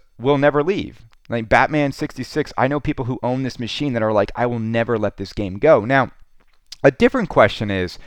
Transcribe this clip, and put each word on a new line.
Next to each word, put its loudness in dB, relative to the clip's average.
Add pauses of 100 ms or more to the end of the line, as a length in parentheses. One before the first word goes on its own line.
(200)
will 0
never 2
leave. -6 (260)
Like -6
Batman 2
sixty-six, -6
I 2
know -2
people -4
who -6
own -2
this -8
machine -4
that 0
are 2
like, 2
"I 0
will -2
never -2
let -4
this -12
game -6
go." 4
Now, 0 (720)
a 8
different 2
question 2
is, -4